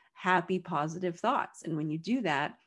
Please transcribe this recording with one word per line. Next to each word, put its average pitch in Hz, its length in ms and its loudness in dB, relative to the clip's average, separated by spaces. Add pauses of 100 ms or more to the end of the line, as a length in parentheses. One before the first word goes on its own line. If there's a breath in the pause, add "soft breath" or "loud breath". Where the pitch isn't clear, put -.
(140 loud breath)
happy, 185 440 2
positive 170 640 -2
thoughts. - 440 -2
And 156 140 -2
when 151 140 -2
you 160 80 -2
do 226 220 0
that, 151 460 0